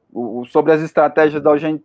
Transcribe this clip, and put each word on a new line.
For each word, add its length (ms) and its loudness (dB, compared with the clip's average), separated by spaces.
o, 300 -8
o, 60 -10
sobre 260 2
as 80 2
estratégias 640 0
da 140 4
gente, 280 -6